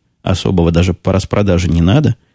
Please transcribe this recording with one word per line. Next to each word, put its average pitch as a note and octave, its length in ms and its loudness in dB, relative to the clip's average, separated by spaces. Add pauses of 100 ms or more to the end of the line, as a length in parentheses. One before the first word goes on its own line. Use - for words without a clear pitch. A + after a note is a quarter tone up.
(220)
особого F2+ 480 0
даже F2 240 0
по - 160 -6
распродаже F#2+ 580 0
не E2 120 0
надо. A2+ 340 2 (200)